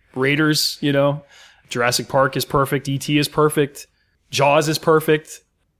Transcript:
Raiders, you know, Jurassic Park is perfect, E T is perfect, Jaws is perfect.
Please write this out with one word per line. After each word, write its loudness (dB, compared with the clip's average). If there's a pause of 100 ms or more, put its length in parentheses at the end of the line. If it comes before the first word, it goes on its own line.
(140)
Raiders, 0
you 0
know, 0 (460)
Jurassic -2
Park 0
is -4
perfect, -2
E -2
T -2
is 0
perfect, -2 (420)
Jaws 2
is -2
perfect. 0 (400)